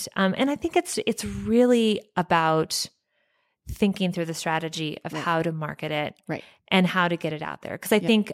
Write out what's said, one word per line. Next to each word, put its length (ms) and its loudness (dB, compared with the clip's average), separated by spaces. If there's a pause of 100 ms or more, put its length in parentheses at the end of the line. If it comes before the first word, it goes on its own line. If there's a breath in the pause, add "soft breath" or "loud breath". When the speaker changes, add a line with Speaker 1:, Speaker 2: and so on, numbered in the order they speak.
(160)
Speaker 1:
um, 220 2
and 140 0
I 40 -2
think 200 -2
it's, 320 0
it's 180 -2
really 760 4 (140)
about 680 2 (840)
thinking 420 0
through 140 -4
the 80 -6
strategy 720 -4
of 80 -10
Speaker 2:
Right. 100 -6
Speaker 1:
how 180 0
to 100 0
market 400 -6
it 240 -4 (120)
Speaker 2:
Right. 160 -6 (240 loud breath)
Speaker 1:
and 200 4
how 200 2
to 80 0
get 160 -4
it 100 -8
out 200 -10
there. 160 -10
'Cause 140 -4
I 60 6
Speaker 2:
Yeah. 100 -2
Speaker 1:
think 260 2